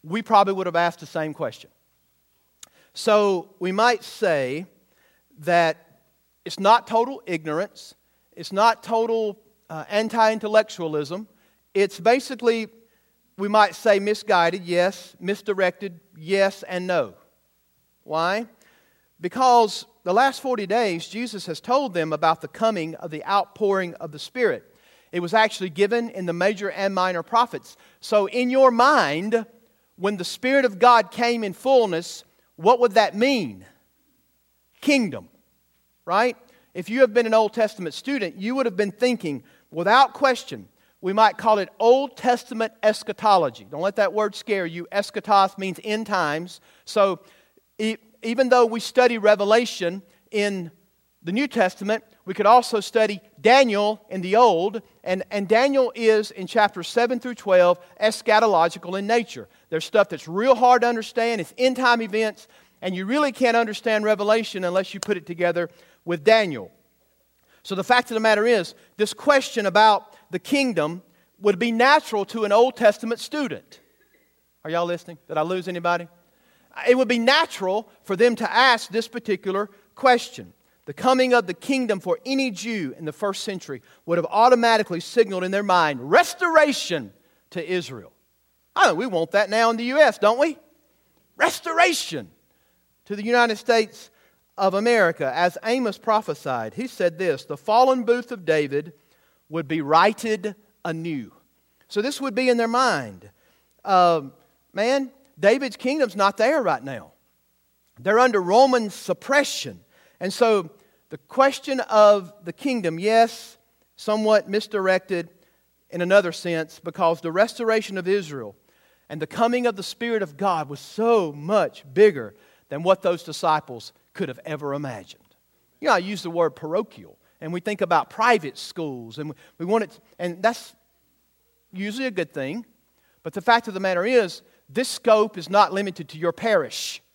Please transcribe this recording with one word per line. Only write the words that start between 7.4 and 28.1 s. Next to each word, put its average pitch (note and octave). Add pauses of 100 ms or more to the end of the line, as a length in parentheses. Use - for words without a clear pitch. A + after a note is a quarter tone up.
it's E3+
not A3
total, A3+ (320)
uh, D#3
anti-intellectualism. G#3+ (460)
It's G3
basically, A#3 (680)
we G3+
might G#3
say, G3+
misguided, F#3+
yes, F3
misdirected, F#3+ (160)
yes, F#3+
and F3+
no. D3+ (880)
Why? F3 (760)
Because A#3 (200)
the F3+
last C4
forty A#3+
days, G3
Jesus G#3
has E3
told B3+
them D#3+
about D#3+
the D3+
coming F#3
of E3+
the D3+
outpouring F#3+
of D#3+
the D3
Spirit. G#3+ (380)
It F3
was F3
actually G#3+
given G#3
in F#3+
the E3+
major F#3+
and G3
minor F3+
prophets. A#3 (240)
So G#3